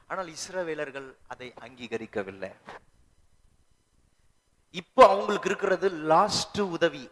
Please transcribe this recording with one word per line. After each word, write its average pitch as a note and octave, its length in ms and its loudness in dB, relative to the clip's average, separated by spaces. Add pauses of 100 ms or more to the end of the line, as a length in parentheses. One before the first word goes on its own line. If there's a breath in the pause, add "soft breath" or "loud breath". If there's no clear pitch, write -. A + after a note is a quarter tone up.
ஆனால் F3+ 220 -8
இஸ்ரவேலர்கள் D3+ 880 -8 (120)
அதை B2+ 320 -14
அங்கீகரிக்கவில்லை. A2 920 -8 (2250)
இப்போ G3 380 6
அவங்களுக்கு G3+ 400 0
இருக்கிறது F#3+ 420 0
லாஸ்ட் D#3+ 720 2
உதவி. E3 520 -2